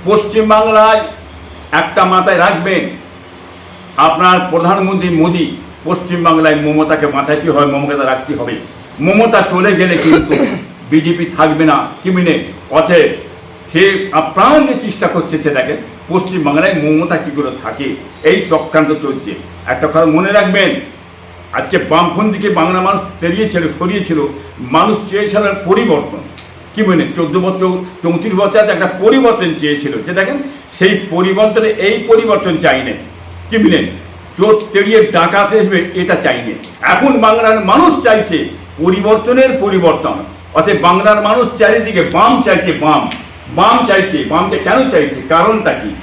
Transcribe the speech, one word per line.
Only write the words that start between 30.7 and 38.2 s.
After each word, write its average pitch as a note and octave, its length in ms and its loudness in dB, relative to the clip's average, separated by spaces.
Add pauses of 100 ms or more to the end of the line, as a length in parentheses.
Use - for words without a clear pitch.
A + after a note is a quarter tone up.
সেই F#3+ 220 2 (160)
পরিবর্তনে, G#3 580 2 (100)
এই G#3 180 0 (100)
পরিবর্তন A3 520 2
চাই C3 240 2
না, A2+ 120 -6 (500)
কি A3 140 -6
বুঝলেন? D#3 260 2 (500)
চোর G#3+ 200 4 (160)
তেড়িয়ে G#3 300 4 (120)
ডাকাত F3+ 400 2
আসবে, F#3+ 260 2 (160)
এটা D#3 280 0
চাই A#2+ 200 0
না। A#2 120 -8 (340)
এখন C4 320 2
বাংলার A3 440 4
মানুষ C#4+ 280 2 (100)
চাইছে G#3+ 360 2 (380)